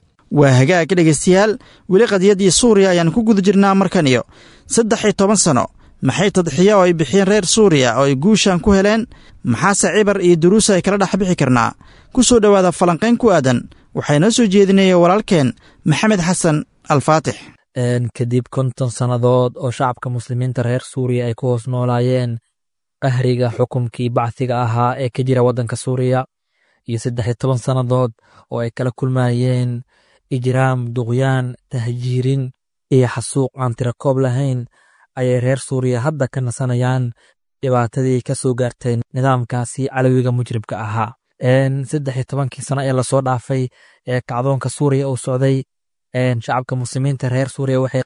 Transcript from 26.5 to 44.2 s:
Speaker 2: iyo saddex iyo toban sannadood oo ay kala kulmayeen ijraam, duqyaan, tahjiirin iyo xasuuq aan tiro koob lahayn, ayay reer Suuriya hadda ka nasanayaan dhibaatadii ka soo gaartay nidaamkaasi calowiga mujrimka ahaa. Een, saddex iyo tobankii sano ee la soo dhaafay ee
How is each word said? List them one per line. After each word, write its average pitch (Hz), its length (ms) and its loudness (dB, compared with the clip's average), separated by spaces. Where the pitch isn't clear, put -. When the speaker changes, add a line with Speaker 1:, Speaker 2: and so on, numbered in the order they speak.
Speaker 2:
iyo 113 120 -4
saddex 120 280 -6
iyo 120 80 -2
toban 131 220 -2
sannadood 127 540 -2
oo 120 100 -6
ay 117 120 -4
kala 127 200 -6
kulmayeen 123 800 -2
ijraam, 127 480 -2
duqyaan, 127 520 -2
tahjiirin 123 760 -4
iyo 127 160 4
xasuuq 127 500 -4
aan 127 180 -4
tiro 120 220 -4
koob 135 220 -2
lahayn, 131 400 -2
ayay 127 220 0
reer 127 200 0
Suuriya 127 420 -2
hadda 139 260 -2
ka 135 140 -6
nasanayaan 123 640 -2
dhibaatadii 127 600 -2
ka - 140 -6
soo 131 180 -2
gaartay 120 420 -4
nidaamkaasi 127 760 -2
calowiga 127 420 0
mujrimka 117 480 -6
ahaa. 110 320 -4
Een, 135 420 0
saddex 135 300 -6
iyo 127 140 -4
tobankii 135 340 -6
sano 139 180 -4
ee 135 120 -2
la 127 100 0
soo 135 180 -2
dhaafay 131 460 -2
ee 123 200 -4